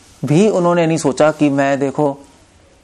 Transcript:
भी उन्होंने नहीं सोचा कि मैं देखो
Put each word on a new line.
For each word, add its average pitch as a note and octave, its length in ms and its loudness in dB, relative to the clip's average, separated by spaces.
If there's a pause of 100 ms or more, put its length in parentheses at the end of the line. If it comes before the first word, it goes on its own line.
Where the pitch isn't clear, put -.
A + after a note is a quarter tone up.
(260)
भी D#3+ 240 2
उन्होंने F3 380 0
नहीं D#3+ 100 -2
सोचा D3+ 340 0
कि D3 180 0
मैं C#3 300 -2
देखो C#3 380 -2 (680)